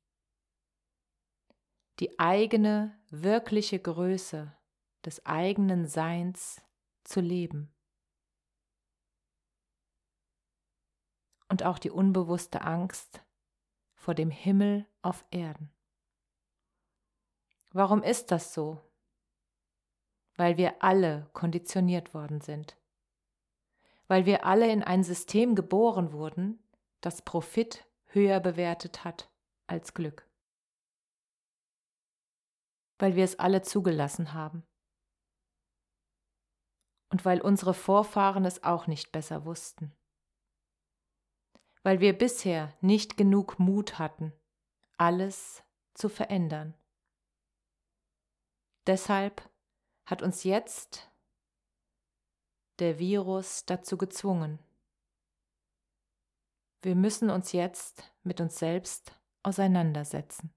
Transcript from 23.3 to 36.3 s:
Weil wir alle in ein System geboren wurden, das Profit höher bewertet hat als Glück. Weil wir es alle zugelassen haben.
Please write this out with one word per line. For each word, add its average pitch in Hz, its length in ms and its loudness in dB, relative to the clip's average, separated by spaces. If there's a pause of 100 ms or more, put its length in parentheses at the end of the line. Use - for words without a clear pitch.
Weil 185 200 4
wir 196 200 4
alle 220 240 6
in 214 140 2
ein 185 180 2
System 208 540 2
geboren 185 560 2
wurden, 175 500 -6 (380)
das - 220 -8
Profit - 600 -4 (200)
höher 196 340 4
bewertet 175 640 -2
hat - 260 -12 (380)
als 165 260 -8
Glück. 151 320 -6 (2750)
Weil 190 160 4
wir 190 80 6
es 185 160 -2
alle 190 220 4
zugelassen 156 720 -2
haben. 160 300 -8 (2500)